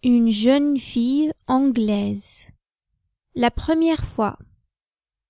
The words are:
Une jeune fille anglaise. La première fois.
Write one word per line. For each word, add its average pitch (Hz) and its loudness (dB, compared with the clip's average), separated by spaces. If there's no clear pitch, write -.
Une 233 4
jeune 269 2
fille 269 -2
anglaise. 214 -2
La 247 0
première 320 0
fois. - -6